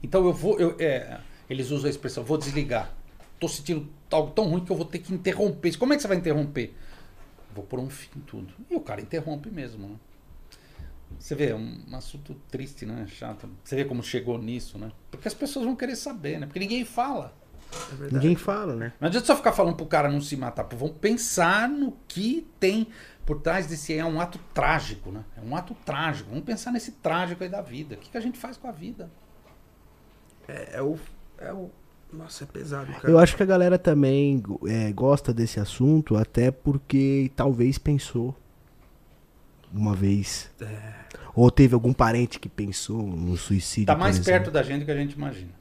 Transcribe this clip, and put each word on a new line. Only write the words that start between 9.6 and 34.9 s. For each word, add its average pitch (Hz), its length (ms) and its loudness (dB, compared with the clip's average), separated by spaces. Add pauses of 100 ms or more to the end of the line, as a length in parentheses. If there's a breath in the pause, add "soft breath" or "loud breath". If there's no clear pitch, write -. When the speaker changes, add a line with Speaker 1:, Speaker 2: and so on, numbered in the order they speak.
Speaker 1:
né? 104 60 -14 (1200 soft breath)
Você - 160 -8
vê, 139 140 0
é 113 60 -2
um 113 220 -10 (160)
assunto 143 420 -14 (140)
triste, 135 360 -12
né? 113 220 -10
Chato. 107 400 -14 (160)
Você - 120 -8
vê 139 100 0
como 123 160 -6
chegou 123 400 -4
nisso, 113 360 -8
né? 110 140 -12 (200)
Porque - 160 -10
as 220 80 -6
pessoas 285 300 -6
vão 247 100 -2
querer 247 200 -6
saber, 170 440 -8
né? 143 80 -8
Porque 147 120 -10
ninguém 226 240 -4
fala. 240 500 -4 (580)
Speaker 2:
É 139 40 -12
verdade. 135 200 -6
Speaker 3:
Ninguém 151 200 6
fala, 196 400 -4
né? 117 240 -6
Speaker 1:
Não 147 80 0
adianta 233 180 0
só - 100 6
ficar 226 160 2
falando 170 240 2
pro 165 100 -8
cara 147 240 2
não 143 100 0
se 143 160 -6
matar. 123 300 -6
Pô, 120 100 -14
vamos 139 220 -6
pensar 214 720 2
no 285 260 -2 (120)
que 240 380 -2 (140)
tem 214 280 2 (380 loud breath)
por 147 140 0
trás 165 280 0
desse. 160 260 -6
É 156 100 0
um 156 160 -2
ato 175 200 -4 (140)
trágico, 135 580 0
né? 104 120 -10 (140)
É 113 40 -14
um 117 140 -8
ato 180 200 -8 (100)
trágico. 139 440 -4
Vamos 123 140 -8
pensar 233 280 -6
nesse 240 220 -6
trágico 175 500 -4
aí 180 60 -8
da 196 120 -8
vida. 135 340 -12
O - 40 -16
que - 100 -20
que - 80 -10
a 226 40 -6
gente 240 160 -6
faz 262 200 -14
com - 100 -16
a 240 40 -12
vida? 175 380 -14 (1400)
Speaker 2:
É, - 300 -12
é 127 40 -4
o, 151 160 -2 (400)
é - 160 -12
o, 185 160 -12 (420)
nossa, 160 320 -14
é - 40 -14
pesado, 139 440 -10
cara. - 180 -2
Speaker 3:
Eu 165 100 12
acho 170 180 10
que 208 60 4
a - 20 4
galera 180 320 6
também, 139 640 4 (240)
é, 110 240 2